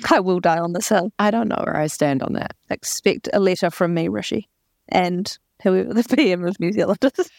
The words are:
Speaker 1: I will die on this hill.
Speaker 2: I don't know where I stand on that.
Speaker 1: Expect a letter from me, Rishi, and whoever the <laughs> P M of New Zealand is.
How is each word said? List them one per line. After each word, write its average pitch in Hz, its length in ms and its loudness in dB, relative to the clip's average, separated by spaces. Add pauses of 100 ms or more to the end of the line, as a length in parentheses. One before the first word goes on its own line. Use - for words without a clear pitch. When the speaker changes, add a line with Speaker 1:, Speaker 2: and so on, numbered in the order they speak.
(100)
Speaker 1:
I - 100 6
will 180 200 0
die 165 180 2
on 170 160 -4
this - 140 -4
hill. 196 320 0
Speaker 2:
I 208 100 2
don't 226 180 0
know - 160 -2
where - 120 -2
I 151 100 0
stand 139 360 0
on - 120 -4
that. - 200 -6 (160)
Speaker 1:
Expect - 640 -2
a 208 80 4
letter 185 300 0
from 170 240 0
me, 165 140 0
Rishi, 208 400 -6 (400)
and 180 480 0 (260)
whoever 190 320 2
the 226 100 2
<laughs> - 120 0
P 185 160 4
M 175 120 -2
of 185 160 -4
New 175 120 0
Zealand 190 260 0 (200)
is. 359 200 -2